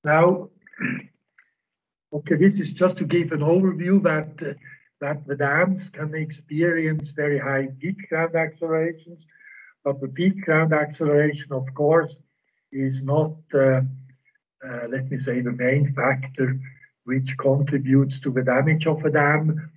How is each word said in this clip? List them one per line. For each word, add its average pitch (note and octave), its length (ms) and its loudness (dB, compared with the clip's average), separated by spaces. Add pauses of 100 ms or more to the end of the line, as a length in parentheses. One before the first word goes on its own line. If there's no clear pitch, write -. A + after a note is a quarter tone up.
Now, E3 480 4 (280)
<clears throat> - 1300 -14
okay, D3+ 240 -2
this G3 240 4
is D3+ 140 -6
just - 240 2
to D#3 80 -4
give E3 260 0
an D3 80 -2
overview F3+ 640 2
that, D#3 440 -2
uh, C3+ 60 -6 (480)
that C#3+ 260 -6
the C#3 100 -6
dams D#3 460 0 (120)
can D#3 200 -8
experience D#3 1000 -2
very D3 220 0
high C3+ 300 -2 (120)
peak F#3+ 160 -6 (140)
ground E3 260 -2
accelerations, D#3+ 880 -4 (580)
but C3+ 200 -4
the C3+ 60 -8
peak F#3 360 0
ground D#3+ 300 2
acceleration, D3 800 0
of C3 120 -6 (100)
course, D3+ 400 2 (560)
is C3+ 320 -4
not, D3+ 320 0 (200)
uh, C3+ 260 4 (840)
uh, A#2+ 240 -10
let C3 200 -6
me C3 100 -4
say, B2 200 -4
the A#2+ 120 -4
main C3 420 2
factor C3 640 -2 (460)
which C3 340 -4
contributes C#3 840 2
to C#3 100 -4
the B2 120 0
damage C#3 440 2
of D3+ 180 0
a D3+ 60 2
dam. D3+ 680 0